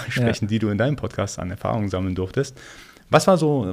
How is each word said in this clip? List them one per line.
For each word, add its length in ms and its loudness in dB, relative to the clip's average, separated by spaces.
sprechen, 400 0
die 100 0
du 100 0
in 100 0
deinem 180 2
Podcast 420 -4
an 120 -6
Erfahrungen 400 -2
sammeln 240 -2
durftest. 420 -4
Was 160 6
war 100 8
so, 360 2